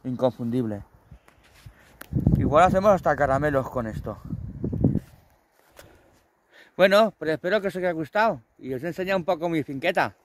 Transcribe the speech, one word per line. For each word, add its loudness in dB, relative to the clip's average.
Inconfundible. -2
Igual 6
hacemos 4
hasta 2
caramelos 0
con -6
esto. -10
Bueno, 4
pues -4
espero 0
que -4
os -6
haya -2
gustado -2
y -10
os -6
he -6
enseñado -4
un -4
poco -2
mi 0
finqueta. -2